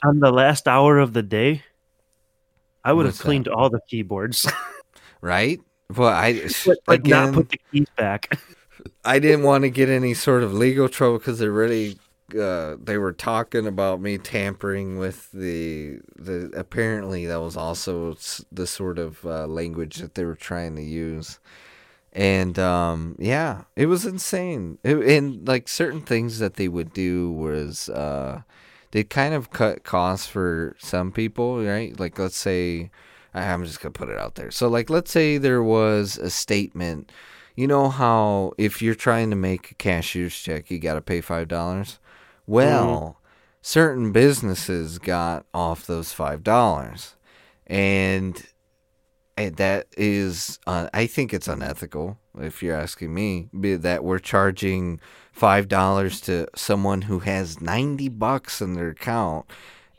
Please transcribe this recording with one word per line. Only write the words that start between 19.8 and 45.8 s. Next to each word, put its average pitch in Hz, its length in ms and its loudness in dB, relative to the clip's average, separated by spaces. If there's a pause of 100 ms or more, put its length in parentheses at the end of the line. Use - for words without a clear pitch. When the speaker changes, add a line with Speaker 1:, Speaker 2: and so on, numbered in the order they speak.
Speaker 2:
that 85 180 -14
they 90 100 -4
were 82 100 -6
trying 85 400 -8
to 76 80 -10
use. 80 560 -8 (760)
And, 95 460 0
um, 85 600 0
yeah, 127 440 -4 (120)
it 147 120 2
was 180 180 2
insane. 180 800 -6
It, 143 140 4
and, 131 500 2
like, 127 220 0
certain 156 320 -4
things 113 380 -2
that 101 160 -2
they 95 120 -2
would 85 260 -6
do 90 380 0
was, 76 580 -6
uh, 69 520 -6 (500)
they'd 107 180 -2
kind 139 260 0
of 123 160 -6
cut - 320 0
costs 92 440 -2
for 85 520 -2
some 92 320 -4
people, 117 520 -2
right? 104 360 -4
Like, 87 200 -6
let's 92 180 -4
say, 87 540 -2 (420)
I, 92 100 -6 (100)
I'm 87 120 -2
just 76 160 -12
gonna 71 120 -10
put - 160 -10
it 53 80 -8
out 52 180 -8
there. - 160 -12
So, - 180 0
like, 117 200 0
let's 165 220 0
say 151 260 2
there 127 260 2
was 107 540 2
a 87 140 -6
statement. 87 800 -4 (440)
You 131 120 0
know 139 220 4
how 110 680 2
if 104 240 0
you're 113 140 2
trying 113 360 2
to 101 40 0
make 92 360 -2
a - 40 -20
cashier's 87 640 -2
check, 78 320 -8
you 87 80 -4
gotta 78 220 -2
pay 87 200 -2
five 82 280 -4
dollars? 90 500 -6 (480)
Well, 101 720 2
Speaker 1:
Mm-hmm. - 40 -20 (380)
Speaker 2:
certain 131 520 4
businesses 95 840 4
got 85 540 -2
off 85 320 -4